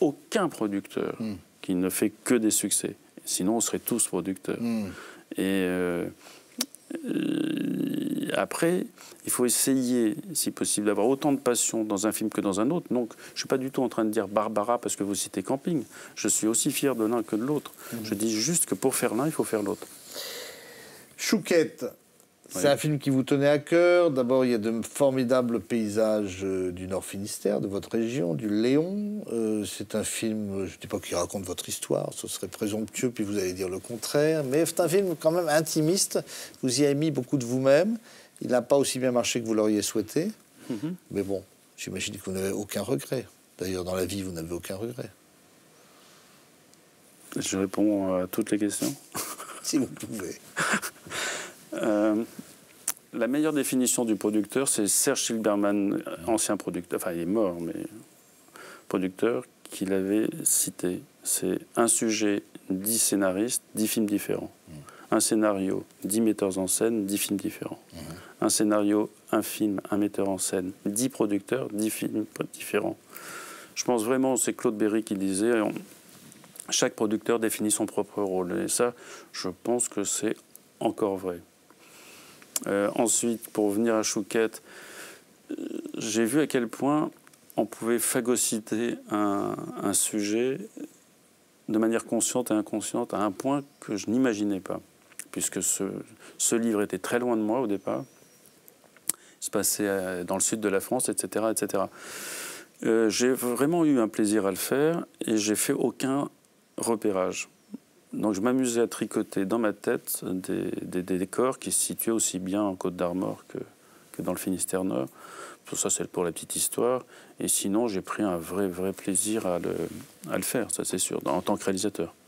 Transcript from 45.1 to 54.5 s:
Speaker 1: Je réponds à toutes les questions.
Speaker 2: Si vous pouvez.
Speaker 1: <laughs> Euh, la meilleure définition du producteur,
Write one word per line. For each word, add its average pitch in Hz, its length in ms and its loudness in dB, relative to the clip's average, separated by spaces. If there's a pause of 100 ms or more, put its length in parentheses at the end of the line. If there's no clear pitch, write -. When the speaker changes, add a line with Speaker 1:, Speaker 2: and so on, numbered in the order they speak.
Speaker 1:
Je - 180 -4
réponds 98 580 2
à 90 120 0
toutes 107 240 -2
les 104 80 2
questions. 104 360 0 (680)
Speaker 2:
Si - 160 0
vous 123 80 2
pouvez. 98 500 -10 (200)
Speaker 1:
<laughs> - 140 0 (1040)
Euh, 107 480 2 (880)
la 120 160 0
meilleure 151 240 2
définition 127 520 2
du 110 120 2
producteur, 110 520 0